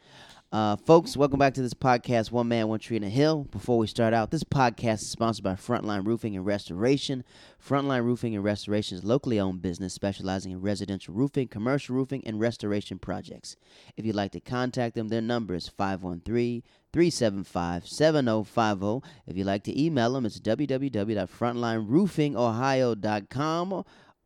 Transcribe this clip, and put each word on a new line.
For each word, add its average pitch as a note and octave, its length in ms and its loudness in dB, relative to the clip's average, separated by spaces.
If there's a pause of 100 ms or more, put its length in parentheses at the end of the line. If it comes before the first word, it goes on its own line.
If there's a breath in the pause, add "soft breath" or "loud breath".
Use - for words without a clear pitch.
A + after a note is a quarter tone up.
(540 loud breath)
Uh, G#2+ 220 2
folks, E3 400 6
welcome C3+ 240 2
back C#3 140 4
to C3 80 -4
this A#2+ 120 -2
podcast, B2 560 2
One A#2 200 0
Man, A2+ 180 2
One A2 100 -2
Tree A2+ 200 -4
in G#2 80 -4
a G2 40 -6
Hill. C#3+ 420 2
Before A#2 260 0
we A2+ 100 2
start A2+ 260 2
out, A2 180 2
this D#3+ 120 -2
podcast A#2+ 520 2
is - 140 -6
sponsored G#2+ 360 -2
by F#2+ 80 0
Frontline G#2 520 -2
Roofing A2 300 -2
and F#2 100 -6
Restoration. A#2 760 0 (420 loud breath)
Frontline C#3 380 0
Roofing A#2 320 -2
and G2+ 80 -4
Restoration G#2 540 -2
is F2+ 80 -12
a - 20 -6
locally A#2+ 320 2
owned F#2+ 220 -2
business F#2 320 -4
specializing F#2+ 580 -4
in F#2 80 -8
residential F#2+ 540 -4
roofing, C3 340 0
commercial B2 480 -2
roofing, C3 320 -2
and A2 100 -4
restoration G#2 640 -2
projects. - 560 -10 (400 soft breath)
If G#2 100 -8
you'd A2 80 0
like G2+ 200 -2
to F2 80 -10
contact B2 540 -2
them, A2+ 120 -4
their A2+ 140 0
number A2+ 340 -2
is D#2+ 140 -8
five G2 340 -4
one F2+ 160 -6
three, A#2+ 460 -2 (260 soft breath)
three E3+ 200 4
seven G2 340 0
five, F2 420 -4
seven D3 400 4
oh A2 160 2
five G#2+ 400 0
oh. A2 200 -2 (220 loud breath)
If E2+ 120 -10
you'd F#2+ 100 0
like G2 160 0
to - 180 -2
email C3+ 300 2
them, C3 140 0
it's - 160 -6
w A2+ 260 0
w C3+ 220 -2
w A2 260 -2
dot F#2+ 160 -2
frontline A#2 560 -2
roofing D3+ 480 4
ohio B2 580 2
dot G#2 360 -2
com. E3 560 -2 (400 soft breath)